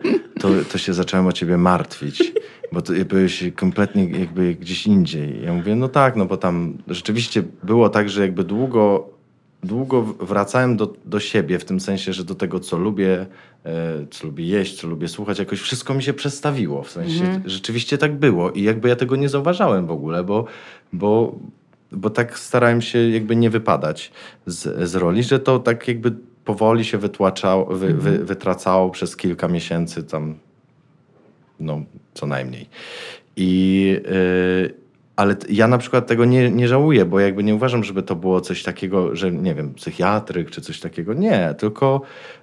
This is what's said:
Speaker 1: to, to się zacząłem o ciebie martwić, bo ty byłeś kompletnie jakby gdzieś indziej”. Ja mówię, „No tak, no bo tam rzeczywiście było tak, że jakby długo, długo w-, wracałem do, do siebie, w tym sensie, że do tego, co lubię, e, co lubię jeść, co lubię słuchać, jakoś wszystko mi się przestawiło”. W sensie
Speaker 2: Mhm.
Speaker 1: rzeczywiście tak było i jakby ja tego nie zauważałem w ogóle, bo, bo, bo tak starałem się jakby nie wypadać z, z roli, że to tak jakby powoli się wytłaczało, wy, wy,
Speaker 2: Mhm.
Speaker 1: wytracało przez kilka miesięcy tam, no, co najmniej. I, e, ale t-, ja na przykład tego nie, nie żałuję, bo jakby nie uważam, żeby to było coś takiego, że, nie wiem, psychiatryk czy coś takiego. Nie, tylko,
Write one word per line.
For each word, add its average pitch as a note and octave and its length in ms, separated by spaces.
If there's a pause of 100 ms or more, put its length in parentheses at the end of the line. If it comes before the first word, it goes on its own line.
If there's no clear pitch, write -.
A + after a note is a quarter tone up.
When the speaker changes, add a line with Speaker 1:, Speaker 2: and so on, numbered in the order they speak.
(420)
Speaker 1:
to, G2 80 (220)
to G2 60
się F#2 160
zacząłem F#2 340
o F#2 40
ciebie F2 260
martwić, F2 760 (380)
bo - 100
ty F#2 240
byłeś F#2+ 380 (120)
kompletnie G2 500
jakby F2 500
gdzieś F2+ 320
indziej”. D#2 580
Ja E2+ 80
mówię, F2 220
„No B2+ 120
tak, C3 280
no G#2 100
bo F#2 120
tam F2 400 (100)
rzeczywiście G#2+ 560 (200)
było A2 260
tak, G#2 200
że G2+ 120
jakby F#2+ 220
długo, G#2 680 (540)
długo B2 380
w-, G#2+ 260
wracałem G#2+ 500
do, G2+ 160 (120)
do G#2 140
siebie, F2+ 400
w - 60
tym F#2 140
sensie, F#2+ 340
że F#2 100
do F2 120
tego, F#2 240
co F2 180
lubię, F#2+ 480 (400)
e, E2 460
co - 160
lubię D#2 200
jeść, F#2+ 320
co E2+ 80
lubię E2 200
słuchać, G2+ 320
jakoś G2 220
wszystko B2+ 320
mi C3+ 100
się C#3 100
przestawiło”. C3 680
W - 80
sensie E3 340
Speaker 2:
Mhm. F#3+ 200
Speaker 1:
rzeczywiście A#2 520
tak D3+ 180
było G2 360
i G2+ 120
jakby A2+ 260
ja A#2+ 60
tego B2 200
nie C#3 140
zauważałem C#3 560
w D#2+ 60
ogóle, D#2+ 320
bo, G#2 220 (480)
bo, G#2 420 (560)
bo G2+ 180
tak A#2 300
starałem A#2+ 420
się A#2 280
jakby A2+ 260
nie A#2 140
wypadać F#2 640 (340)
z, F2 440
z F2 60
roli, F#2 280
że C3 160
to C3 200
tak A#2 280
jakby A#2+ 240 (340)
powoli A2 400
się G#2+ 120
wytłaczało, F#2+ 680
wy, F#2 280
wy, D2+ 160
Speaker 2:
Mhm. F#2+ 160
Speaker 1:
wytracało F#2 640
przez F2+ 280
kilka F2 300
miesięcy E2+ 560
tam, D#2 320 (1200)
no, D2+ 220 (320)
co - 140
najmniej. C2 420 (640)
I, F#2+ 600 (100)
e, - 40 (1040)
ale G2+ 200
t-, - 140
ja A2 180
na B2 100
przykład B2 300
tego A#2 180
nie, B2 260
nie A#2+ 160
żałuję, C3+ 380
bo F#2+ 140
jakby G2 240
nie G#2 120
uważam, A#2+ 280
żeby F#2+ 200
to F#2+ 120
było F#2 260
coś F2+ 220
takiego, F2+ 520
że, F2+ 160
nie E2 240
wiem, C#2+ 180
psychiatryk F2+ 800
czy E2+ 100
coś - 180
takiego. E2+ 340
Nie, C3 440
tylko, C3+ 440 (420)